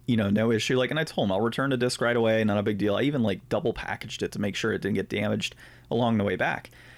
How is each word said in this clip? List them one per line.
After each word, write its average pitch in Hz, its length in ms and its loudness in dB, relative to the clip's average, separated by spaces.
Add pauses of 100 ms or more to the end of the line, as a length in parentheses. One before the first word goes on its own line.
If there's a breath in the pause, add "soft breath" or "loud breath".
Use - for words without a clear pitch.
You 120 120 2
know, 101 120 2
no 110 220 2
issue. 117 260 2
Like, 127 140 0
and 151 80 -2
I 160 40 0
told 151 240 -2
him, 98 40 0
"I'll 95 100 2
return 117 280 0
the 131 80 2
disc 123 240 0
right 120 140 2
away. 110 280 4
Not 104 140 2
a 104 60 2
big 104 140 0
deal." 101 180 2
I 101 80 2
even, 139 200 0
like, 101 260 -2
double 110 240 0
packaged - 480 -10
it 95 120 -2
to - 60 -6
make 104 160 -2
sure 110 180 -2
it 98 80 -2
didn't 101 140 0
get 98 140 -2
damaged 107 460 -2 (340 loud breath)
along 117 280 2
the 101 60 2
way 98 120 0
back. - 360 -4 (260 loud breath)